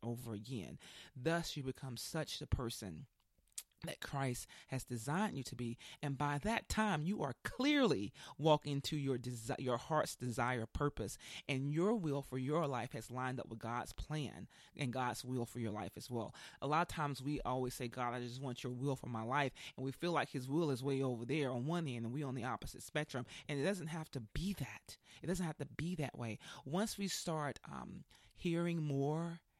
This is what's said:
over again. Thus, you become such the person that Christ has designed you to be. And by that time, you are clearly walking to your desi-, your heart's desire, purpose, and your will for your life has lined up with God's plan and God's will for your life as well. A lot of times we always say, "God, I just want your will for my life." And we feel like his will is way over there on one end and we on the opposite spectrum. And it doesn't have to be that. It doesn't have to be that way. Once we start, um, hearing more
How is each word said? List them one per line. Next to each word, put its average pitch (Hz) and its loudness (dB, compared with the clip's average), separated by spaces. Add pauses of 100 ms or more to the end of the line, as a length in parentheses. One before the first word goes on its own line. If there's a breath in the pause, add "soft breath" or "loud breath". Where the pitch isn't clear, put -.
over 117 -4
again. 107 -4 (380 loud breath)
Thus, 160 0
you 139 -2
become 127 -4
such - -4
the 131 -8
person 113 0 (760)
that - -8
Christ 135 -2 (200 loud breath)
has 131 -2
designed 143 0
you 131 -2
to - -10
be. 120 -4 (240 loud breath)
And 139 0
by 147 2
that 220 2
time, 202 4
you 190 0
are 135 0
clearly 247 6 (240 loud breath)
walking 147 6
to - 0
your 135 2
desi-, 123 -4
your 123 2
heart's - 2
desire, 120 0
purpose, 143 0 (320 loud breath)
and 139 2
your 180 4
will 147 2
for 131 -4
your 147 4
life 123 0
has 113 -6
lined 127 -2
up - -6
with 113 -6
God's 117 -2
plan 131 -4 (300 loud breath)
and 123 0
God's 123 0
will 123 0
for - -6
your 113 0
life 104 -4
as - -8
well. 117 -2 (280 loud breath)
A 139 0
lot 156 4
of 170 -2
times 143 -2
we 139 0
always 127 0
say, 123 -4
"God, 120 -2
I 123 -2
just 123 -4
want 127 -4
your 123 -2
will 131 0
for 127 -6
my 113 -2
life." 135 2 (240 loud breath)
And 131 -4
we 135 -2
feel 175 0
like 160 4
his 127 -4
will 151 4
is 127 0
way 139 2
over 123 0
there 135 2
on 123 0
one 165 2
end 120 0
and 117 -2
we 147 -2
on 131 -2
the 117 -2
opposite - -4
spectrum. 143 -2 (220 loud breath)
And 147 0
it 135 4
doesn't 180 2
have 160 -4
to 135 -2
be 160 0
that. - -8 (240 loud breath)
It 151 -8
doesn't 180 2
have 156 -2
to 147 -4
be 165 -4
that 151 -2
way. 117 -4 (280 loud breath)
Once 185 0
we 202 0
start, 156 -2
um, 90 -8 (320 loud breath)
hearing 170 2
more 151 2 (200)